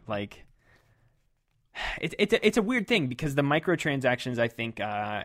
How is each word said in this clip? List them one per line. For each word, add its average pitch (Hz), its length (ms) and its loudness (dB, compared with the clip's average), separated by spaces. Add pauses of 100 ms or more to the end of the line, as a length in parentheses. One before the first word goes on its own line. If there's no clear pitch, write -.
Like, 104 360 -6 (880)
<sighs> - 640 -10
it's, 160 180 -6
it's 208 140 2
a, 220 140 4
it's 208 100 4
a 226 60 4
weird 220 260 0
thing 180 200 2
because 135 260 -4
the 143 80 4
microtransactions, 139 960 0
I 117 100 4
think, 117 320 -8
uh, 104 440 -4